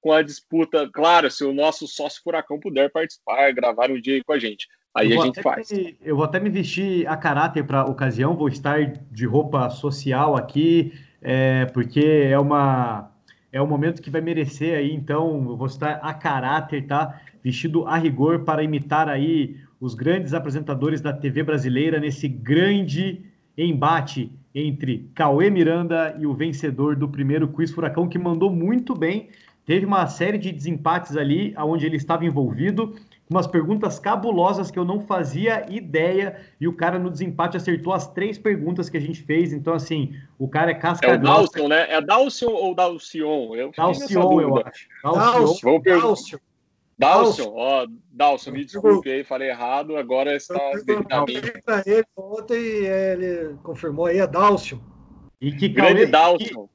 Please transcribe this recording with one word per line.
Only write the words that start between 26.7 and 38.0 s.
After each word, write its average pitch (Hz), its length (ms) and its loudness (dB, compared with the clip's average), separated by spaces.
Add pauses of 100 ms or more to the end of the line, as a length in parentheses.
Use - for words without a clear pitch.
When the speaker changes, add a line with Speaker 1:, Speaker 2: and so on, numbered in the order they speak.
Speaker 2:
do 143 120 -2
primeiro 143 380 -2
Quiz 165 240 -4
Furacão, 165 380 -2
que 175 100 -4
mandou 180 320 0
muito 220 460 0
bem. 175 320 -2 (360)
Teve 185 220 0
uma 190 220 2
série 202 300 -2
de 190 120 -4
desempates 160 680 -4
ali, 156 400 0
onde 151 300 -2
ele 160 100 -2
estava 165 280 -2
envolvido, 160 720 -2 (340)
umas 175 160 2
perguntas 185 500 0
cabulosas 202 760 0
que - 60 -6
eu 180 60 0
não 190 160 -2
fazia 190 720 -2
ideia, 185 680 -2 (200)
e 156 60 -2
o 170 60 -2
cara 175 260 -2
no 180 100 -4
desempate 170 480 -4
acertou 170 360 -2
as - 160 -4